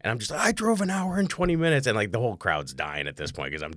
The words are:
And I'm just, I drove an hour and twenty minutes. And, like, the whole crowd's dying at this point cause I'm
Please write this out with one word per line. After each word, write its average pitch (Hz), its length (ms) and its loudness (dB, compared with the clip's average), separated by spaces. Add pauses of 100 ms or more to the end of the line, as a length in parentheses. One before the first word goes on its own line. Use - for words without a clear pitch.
And 104 100 -2
I'm 120 80 -2
just, 107 120 -6
I 151 200 2
drove 220 300 2
an 196 80 0
hour 185 280 -2
and 196 120 2
twenty 180 260 0
minutes. 160 320 4
And, 113 80 4
like, 104 160 2
the 110 80 0
whole 117 160 0
crowd's 76 380 0
dying 73 340 -4
at 71 80 -6
this 73 160 -6
point 69 220 -6
cause 76 100 -6
I'm 76 140 -8